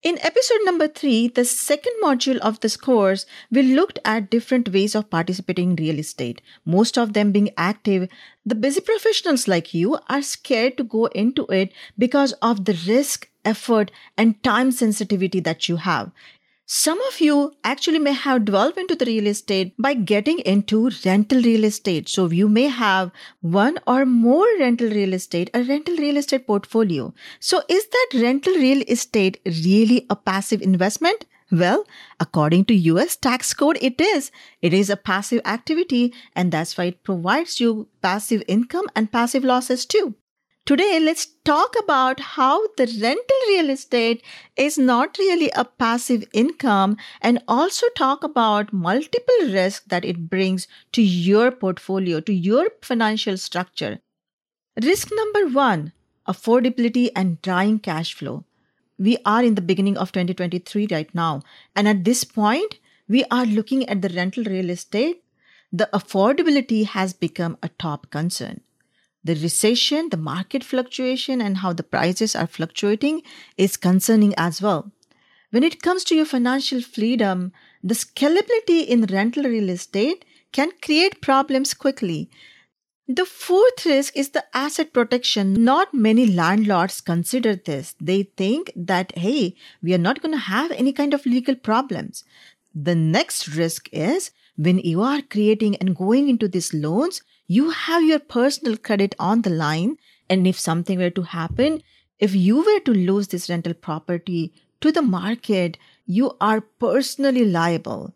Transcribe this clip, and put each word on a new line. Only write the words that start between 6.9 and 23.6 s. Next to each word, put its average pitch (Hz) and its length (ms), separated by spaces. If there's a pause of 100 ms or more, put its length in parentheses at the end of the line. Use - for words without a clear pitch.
of 220 140
them 208 180
being 202 260
active. 185 500 (380)
The 220 100
busy 277 240
professionals 403 680
like 170 260
you 180 240 (100)
are 269 140
scared 254 560
to 269 60
go 226 240
into 233 400
it 190 260 (240)
because 262 360 (100)
of 214 220
the 196 120 (100)
risk, 262 400 (160)
effort, 214 480 (240)
and 220 280
time 254 280
sensitivity 202 720
that 160 260
you 170 100
have. 156 340 (580)
Some 330 340
of 523 180
you 294 320 (100)
actually 294 360
may 285 120
have 269 320
delved 208 340
into 370 160
the 285 120
real 220 220
estate 190 520
by 277 140
getting 214 460
into 214 520 (140)
rental 208 360
real 226 220
estate. 202 460
So 185 200
you 185 200
may 233 180
have 202 420 (300)
one 196 480